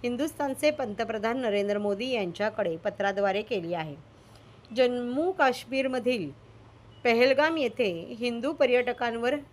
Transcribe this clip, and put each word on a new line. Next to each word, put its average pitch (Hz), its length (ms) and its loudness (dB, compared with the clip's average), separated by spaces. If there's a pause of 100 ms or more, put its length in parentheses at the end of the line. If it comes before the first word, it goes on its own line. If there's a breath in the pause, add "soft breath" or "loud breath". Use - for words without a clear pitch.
हिंदुस्थानचे 277 680 0
पंतप्रधान 226 680 -4
नरेंद्र 202 380 2
मोदी 208 300 -2
यांच्याकडे 208 720 -2
पत्राद्वारे 196 640 0
केली 180 320 -4
आहे. 156 220 -6 (800 loud breath)
जम्मू 247 560 0
काश्मीरमधील 254 1000 0 (760)
पहलगाम 269 540 4
येथे 220 600 -2
हिंदू 240 340 -2
पर्यटकांवर 247 840 0 (180)